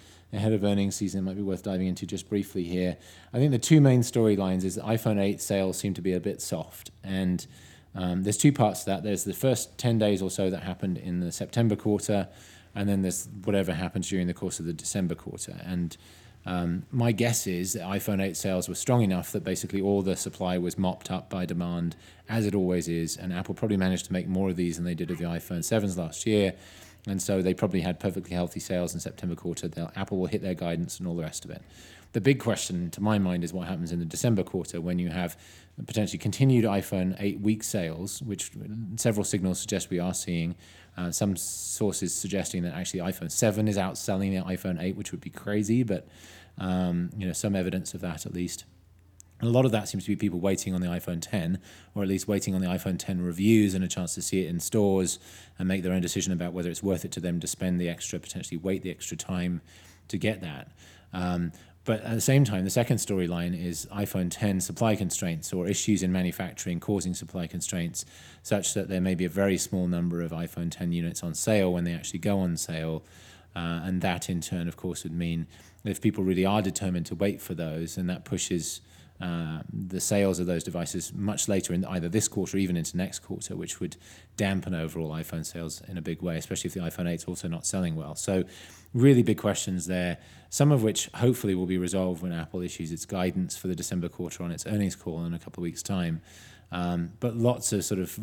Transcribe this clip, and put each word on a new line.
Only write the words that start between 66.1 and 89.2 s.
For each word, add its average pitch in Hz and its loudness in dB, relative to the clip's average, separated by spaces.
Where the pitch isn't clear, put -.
manufacturing 90 -2
causing 90 0
supply 87 -6
constraints 85 -4
such - 0
that 95 -2
there 92 0
may 92 2
be 90 0
a 87 0
very 98 4
small 92 -2
number 87 0
of 82 -4
iPhone 85 -4
ten 87 -4
units 85 -2
on 85 -4
sale 101 4
when 87 0
they 87 0
actually 82 -6
go 101 2
on 87 2
sale. 80 -4
Uh, 85 -4
and 92 0
that 90 0
in 87 0
turn, 85 -4
of 82 -6
course, 87 -6
would 82 -6
mean 85 -2
that 104 -2
if - -4
people 104 2
really 92 4
are 104 4
determined 90 0
to - -8
wait 101 0
for - -8
those, 80 -4
then 90 -2
that 90 -4
pushes, - -2
uh, 85 -4
the 95 -6
sales 98 4
of 87 0
those 85 0
devices 87 -6
much 98 -2
later 98 0
in 90 0
either 85 -2
this 104 2
quarter 95 -2
or - 2
even 90 2
into 82 -2
next 95 -4
quarter, - -10
which - -8
would 87 -6
dampen 95 0
overall 80 -4
iPhone 80 -6
sales 82 -10
in 92 -8
a - -8
big 82 -6
way, 85 0
especially 90 -6
if 80 -6
the 95 -4
iPhone 87 -2
eight's 85 -2
also 90 -6
not 82 -6
selling 87 0
well. 76 -8
So 95 2
really 123 10